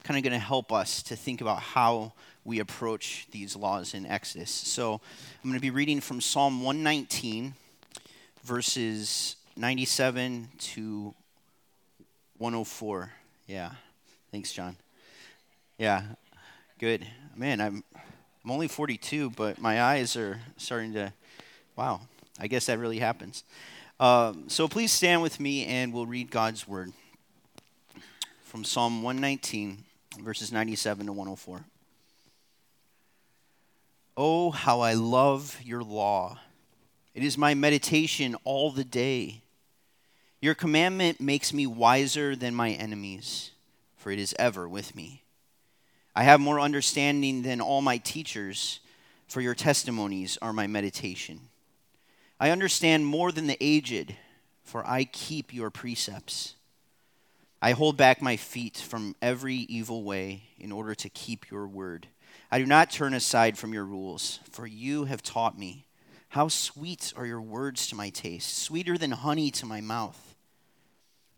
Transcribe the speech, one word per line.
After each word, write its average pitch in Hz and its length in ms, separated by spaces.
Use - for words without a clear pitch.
kinda 143 160
gonna 127 180
help 123 320
us 101 340
to 117 120
think 123 240
about 110 200
how 117 520
we 113 160
approach - 680
these 98 260
laws 98 380
in 98 100
Exodus. 87 460
So 110 500
I'm 131 80
gonna 131 100
be 131 100
reading 143 300
from 127 200
Psalm 139 420
one 139 200
nineteen, 131 720
verses 117 920
ninety-seven 127 1000
to 104 560
one 117 180
oh 113 100
four. 101 480
Yeah. 92 240
Thanks, 101 220
John. 90 240
Yeah. 104 240
Good. 113 280
Man, 127 240
I'm, 104 240
I'm 113 80
only 151 160
forty-two, 143 640
but 107 300
my 113 220
eyes 127 340
are 110 240
starting 113 380
to, 101 180
wow, 120 240
I - 80
guess 120 200
that 117 120
really 113 200
happens. - 460
Um, 117 480
so - 180
please 220 240
stand 175 300
with 165 180
me 139 280
and 127 260
we'll 120 140
read 120 240
God's 110 360
word 92 260
from 110 220
Psalm 117 380
one 127 180
nineteen, 110 640
verses 107 320
ninety-seven 110 520
to 101 80
one 98 160
oh 95 80
four. 90 300
Oh, 165 340
how 127 300
I 117 140
love 135 680
your 120 200
law. 101 560
It 120 80
is 135 140
my 147 160
meditation 147 920
all 139 260
the 135 140
day. 123 580
Your 156 140
commandment 175 640
makes 139 320
me 143 140
wiser 131 680
than 123 200
my 120 160
enemies, 101 800
for - 120
it 98 80
is 98 200
ever 95 280
with 95 300
me. 101 280
I 113 120
have 143 160
more 147 180
understanding 143 840
than 123 180
all 139 200
my 131 180
teachers, 107 840
for - 120
your 123 140
testimonies 101 880
are 110 100
my 107 140
meditation. 101 720
I 147 100
understand 170 560
more 165 240
than 160 160
the 143 140
aged, 123 560
for 117 200
I 131 200
keep - 500
your 113 160
precepts. - 840
I 113 100
hold 147 240
back 131 240
my 127 160
feet 120 400
from 104 460
every 127 320
evil 113 480
way 98 400
in 104 140
order 107 240
to - 120
keep - 400
your 101 200
word. 92 400
I 123 80
do 131 80
not 151 240
turn 139 240
aside 117 420
from 110 160
your 104 120
rules, 95 560
for 117 160
you 127 380
have 135 180
taught 113 340
me. 95 300
How 151 180
sweet - 680
are 127 80
your 117 160
words 120 460
to - 80
my 101 160
taste, - 480
sweeter 175 400
than 156 140
honey 147 400
to - 120
my 110 160
mouth. 110 540